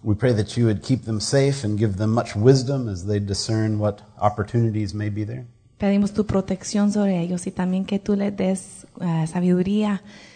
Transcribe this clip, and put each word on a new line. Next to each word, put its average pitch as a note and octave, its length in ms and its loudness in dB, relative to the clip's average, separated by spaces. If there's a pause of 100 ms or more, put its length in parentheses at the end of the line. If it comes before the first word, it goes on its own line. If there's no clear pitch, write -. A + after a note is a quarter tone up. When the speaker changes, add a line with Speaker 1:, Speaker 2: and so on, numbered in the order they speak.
Speaker 1:
We G#2+ 120 0
pray B2+ 180 2
that G#2+ 240 -2
you A#2+ 80 4
would G#2+ 160 2
keep - 240 0
them A2 160 -2
safe C#3 440 2
and G#2 120 -2
give G2+ 200 0
them G#2+ 140 2
much A#2 240 0
wisdom B2+ 540 4
as F2+ 160 -8
they G#2 140 0
discern G#2+ 600 -2
what G#2 200 0 (200)
opportunities G#2 760 0
may G#2 160 -4
be G#2 160 -6
there. B2 200 -10 (320)
Speaker 2:
Pedimos G3+ 360 2
tu G#3 120 0
protección G3 680 -2
sobre G3 300 0
ellos F3 260 -4
y F#3+ 40 -6
también F#3 340 -2
que G3 140 -2
tú G3+ 160 -2
les G3+ 200 -2
des, F#3+ 500 -4 (140)
eh, E3 280 0
sabiduría F#3 760 0 (340)